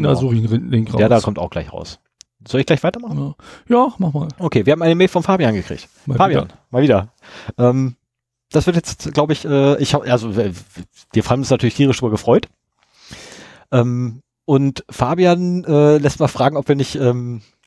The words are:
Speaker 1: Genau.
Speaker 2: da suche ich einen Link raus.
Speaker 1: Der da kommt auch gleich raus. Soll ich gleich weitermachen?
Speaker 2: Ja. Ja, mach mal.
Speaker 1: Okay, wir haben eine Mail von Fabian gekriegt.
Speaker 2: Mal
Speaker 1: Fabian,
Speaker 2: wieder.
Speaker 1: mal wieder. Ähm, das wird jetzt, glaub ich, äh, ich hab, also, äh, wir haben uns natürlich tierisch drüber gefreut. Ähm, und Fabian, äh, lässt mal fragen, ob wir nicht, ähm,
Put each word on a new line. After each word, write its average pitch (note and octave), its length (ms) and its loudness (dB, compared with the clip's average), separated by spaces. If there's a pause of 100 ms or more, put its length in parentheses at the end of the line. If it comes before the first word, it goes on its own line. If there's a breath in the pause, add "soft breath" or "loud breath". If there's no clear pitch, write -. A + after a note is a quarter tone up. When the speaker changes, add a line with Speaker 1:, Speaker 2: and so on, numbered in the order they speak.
Speaker 1:
Genau. D3 60 0
Speaker 2:
da C3+ 60 2
suche B2 200 0
ich A2 160 0
einen - 180 -2
Link A2 240 0
raus. A#2+ 60 -2
Speaker 1:
Der G#2+ 100 4
da A#2 120 4
kommt G#2 180 -6
auch F2 100 -6
gleich D#2 240 -10
raus. - 260 -16 (460)
Soll B2+ 140 -2
ich C#3 60 0
gleich D#3 180 0
weitermachen? F#3+ 340 -6
Speaker 2:
Ja. C#3 180 -8 (340 loud breath)
Ja, A#3+ 300 2
mach E3+ 120 -2
mal. D3 160 -4 (100)
Speaker 1:
Okay, D#3 280 0
wir C#3+ 80 4
haben E3 80 0
eine E3 140 4
Mail F#3 120 4
von E3+ 160 -2
Fabian D#3 320 0
gekriegt. - 320 -10 (180)
Speaker 2:
Mal C3 120 -2
Speaker 1:
Fabian, F#3 280 2
Speaker 2:
wieder. - 100 -20 (160)
Speaker 1:
mal B2 120 0
wieder. A2 300 2 (440 loud breath)
Ähm, B2 380 0 (560)
das D#3 140 2
wird F3 100 0
jetzt, - 380 -6
glaub D3+ 180 0
ich, D3+ 140 -4
äh, C#3 360 2
ich C3+ 120 0
hab, D3 120 -2
also, A#2 260 0
äh, G2+ 200 -2 (640)
wir A2 100 2
haben B2+ 160 0
uns C3 100 -6
natürlich B2 260 0
tierisch C#3 240 2
drüber A#2 120 -4
gefreut. - 380 0 (1200 loud breath)
Ähm, B2 500 0 (220)
und C#3 460 0
Fabian, F3 720 0
äh, D3 360 4
lässt C#3+ 200 0
mal D3 80 2
fragen, C#3+ 300 0
ob C#3+ 100 -2
wir D3 80 2
nicht, C#3 200 -4
ähm, B2 480 -2 (240 soft breath)